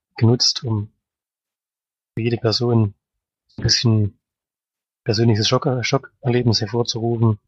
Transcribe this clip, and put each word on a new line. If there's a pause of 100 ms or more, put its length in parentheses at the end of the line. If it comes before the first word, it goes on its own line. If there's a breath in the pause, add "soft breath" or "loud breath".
(180)
genutzt,
um (1200)
für
jede
Person (640)
ein
bisschen (840)
persönliches
Schock-,
Schockerlebnis
hervorzurufen